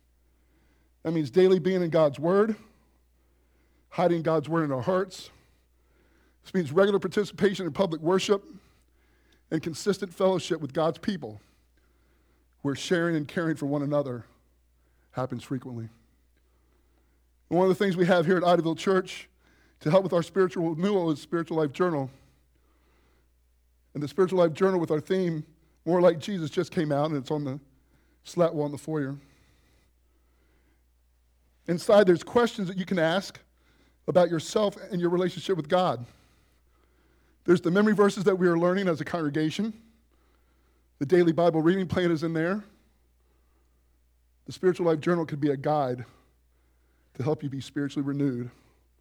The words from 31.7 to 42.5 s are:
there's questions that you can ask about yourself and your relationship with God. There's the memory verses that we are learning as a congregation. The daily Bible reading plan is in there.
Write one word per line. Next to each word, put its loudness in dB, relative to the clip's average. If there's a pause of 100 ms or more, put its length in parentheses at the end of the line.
there's 4
questions 0
that -8
you -4
can -2
ask -2 (640)
about 4
yourself -2 (140)
and -4
your 2
relationship -2
with -6
God. 0 (1400)
There's 4
the 0
memory 4
verses 2
that 2
we 4
are 2
learning 0
as 0
a -8
congregation. -4 (1300)
The -6
daily 4
Bible 2
reading 2
plan 0
is -2
in -4
there. -2 (1800)